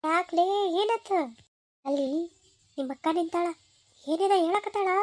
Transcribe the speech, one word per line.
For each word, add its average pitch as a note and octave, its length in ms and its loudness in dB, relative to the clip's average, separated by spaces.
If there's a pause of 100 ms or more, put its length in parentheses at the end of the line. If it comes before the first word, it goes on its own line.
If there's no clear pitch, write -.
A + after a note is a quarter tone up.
ಯಾಕ್ಲೇ, E4+ 380 2 (400)
ಏನಾತು? G#4+ 340 0 (720)
ಅಲ್ಲಿ C#4 400 -2 (520)
ನಿಮ್ಮ C4+ 140 -4
ಅಕ್ಕ - 200 -6
ನಿಂತಾಳ, F4 360 0 (600)
ಏನೇನ F4 280 0
ಹೇಳಕತ್ತಾಳ? G4 520 0 (160)